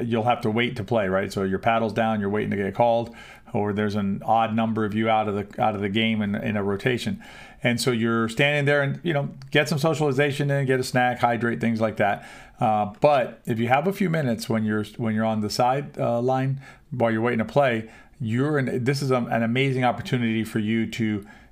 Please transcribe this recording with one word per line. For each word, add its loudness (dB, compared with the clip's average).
you'll 0
have 2
to 0
wait 0
to -8
play, 0
right? 0
So -2
your 0
paddle's 2
down, 0
you're -2
waiting -2
to -2
get -4
called, 0
or 0
there's -2
an -2
odd 2
number 0
of -2
you 2
out 2
of -2
the, -6
out 2
of -6
the -2
game 0
in, -2
in -4
a -2
rotation. -2
And 2
so 2
you're 2
standing 0
there 2
and, -2
you -2
know, -2
get 2
some 0
socialization 0
in, 0
get 2
a -2
snack, 0
hydrate, 0
things 0
like 0
that. 0
Uh, 0
but 2
if -2
you 0
have 4
a 0
few -2
minutes -2
when 0
you're, 0
when -2
you're 0
on 0
the -2
side, 0
uh, 0
line 0
while 2
you're 2
waiting 0
to 0
play, 2
you're 0
in, -2
this 0
is -4
a, 4
an 0
amazing 0
opportunity 0
for -2
you 2
to -2